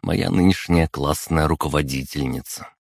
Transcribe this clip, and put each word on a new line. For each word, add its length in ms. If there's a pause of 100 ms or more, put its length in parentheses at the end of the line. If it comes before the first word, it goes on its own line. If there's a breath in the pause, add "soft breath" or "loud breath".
моя 280
нынешняя 580
классная 600
руководительница. 1200 (120)